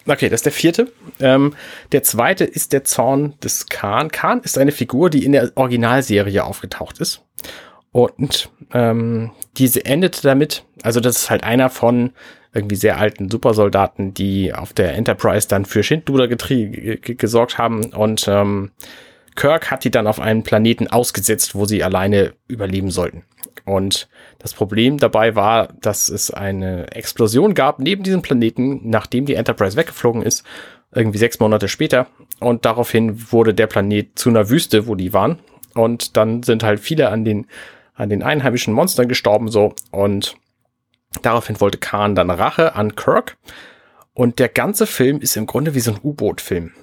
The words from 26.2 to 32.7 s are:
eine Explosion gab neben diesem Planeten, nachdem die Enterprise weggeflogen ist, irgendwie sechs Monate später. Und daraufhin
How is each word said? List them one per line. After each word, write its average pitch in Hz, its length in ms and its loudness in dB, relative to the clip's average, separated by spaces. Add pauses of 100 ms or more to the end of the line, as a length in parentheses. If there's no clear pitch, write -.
eine 95 600 -6
Explosion 120 640 2
gab 143 260 0
neben 190 220 -2
diesem 185 220 0
Planeten, 127 600 0
nachdem 113 420 -2
die 143 100 -2
Enterprise 107 420 -2
weggeflogen 120 460 -2
ist, - 200 -4 (480)
irgendwie 107 280 0
sechs 117 200 2
Monate 107 280 2
später. 139 400 0 (320)
Und 120 260 0
daraufhin 113 640 0